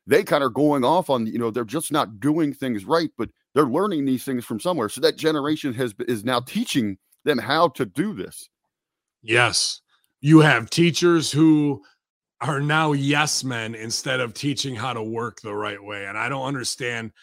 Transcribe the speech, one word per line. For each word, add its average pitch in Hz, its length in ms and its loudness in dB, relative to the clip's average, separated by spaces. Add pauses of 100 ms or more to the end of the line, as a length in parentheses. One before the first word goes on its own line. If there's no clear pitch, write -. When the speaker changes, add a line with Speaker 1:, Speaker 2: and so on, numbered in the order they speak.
Speaker 1:
they 156 180 4
kinda 143 220 0
are 127 40 0
going 139 340 2
off 165 260 2
on, 120 160 0
you 110 140 -4
know, 117 100 0
they're 120 140 -4
just 123 280 -6
not 110 280 -2
doing 147 340 0
things 117 320 -4
right, 160 320 0
but 107 120 -4 (260)
they're 147 80 6
learning 151 420 0
these 131 200 0
things 127 200 -4
from 110 140 -6
somewhere. 151 300 -2
So 123 120 -10
that 151 160 2
generation 147 560 -2
has, 117 220 -4 (120)
is 107 180 -2
now 123 160 2
teaching 127 560 -2 (260)
them 127 140 2
how 147 320 2
to - 160 -4
do 175 280 -4
this. 87 360 -12 (720)
Speaker 2:
Yes. 113 600 0 (380)
You 156 200 10
have 123 300 4
teachers 170 640 2
who 147 500 4 (600)
are 135 180 -4
now 151 320 2
yes 143 540 0
men 113 300 -6
instead 113 440 -6
of 120 140 -4
teaching 135 420 -6
how 117 180 -6
to 113 100 -6
work 113 360 -8
the 107 140 -10
right 104 280 -6
way. 101 240 -12
And 101 120 -10
I 113 100 -4
don't 135 200 -6
understand 120 640 -6 (120)